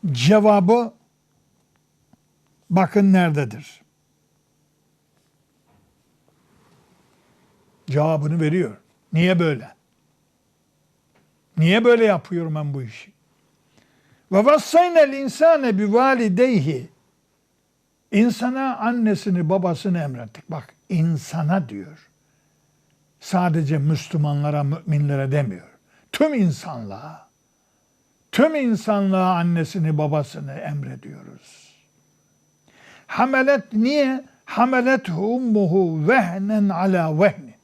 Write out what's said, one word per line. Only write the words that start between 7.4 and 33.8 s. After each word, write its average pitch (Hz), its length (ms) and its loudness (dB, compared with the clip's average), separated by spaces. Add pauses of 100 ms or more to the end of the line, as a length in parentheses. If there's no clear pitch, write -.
Cevabını 151 540 -2
veriyor. 175 360 -2 (360)
Niye 175 260 2
böyle? 151 360 -2 (1800)
Niye 190 260 2
böyle 233 200 6
yapıyorum 170 500 -2
ben 147 200 -6
bu 139 80 -8
işi? - 300 -16 (1200)
"Ve 202 120 4
vassaynel 311 680 4
insane 277 680 2
bi 208 140 0
valideyhi." 233 1000 2 (1200)
İnsana 247 640 0
annesini 214 760 -2
babasını 180 480 -2
emrettik. 127 520 -10
Bak - 240 -12 (140)
insana 160 800 -2
diyor. 104 420 -16 (1120)
Sadece 160 580 0
Müslümanlara, 147 840 -2
müminlere 143 720 -2
demiyor. 110 360 -4 (440)
Tüm 302 220 0
insanlığa, 151 920 -6 (1040)
tüm 311 220 2
insanlığa 202 800 0
annesini 165 640 -2
babasını 147 540 -4
emrediyoruz. 139 1200 -14 (1300)
Hamelet, 262 640 0
niye? 262 520 0 (200)